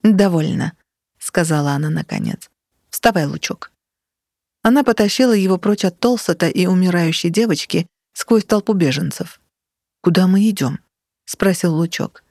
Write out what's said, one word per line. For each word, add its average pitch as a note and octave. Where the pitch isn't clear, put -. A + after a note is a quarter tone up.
«Довольно», F#3
сказала D3+
она D3+
наконец. -
«Вставай, F#3+
Лучок». -
Она C4
потащила A3+
его F#3+
прочь G3+
от F3+
Толсета A#3
и F3+
умирающей F3
девочки F3
сквозь -
толпу G#3+
беженцев. D#3
«Куда F3+
мы G3
идем?» C#3+
спросил F3+
Лучок. -